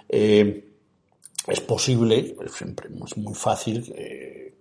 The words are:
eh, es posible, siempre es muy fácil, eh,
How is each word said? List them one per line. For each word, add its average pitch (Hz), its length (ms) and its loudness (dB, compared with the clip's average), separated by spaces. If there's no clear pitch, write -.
eh, 104 600 4
es 92 140 0
posible, 117 800 2
siempre - 320 -10
es - 120 -10
muy 101 160 -8
fácil, 113 640 -2
eh, - 640 -14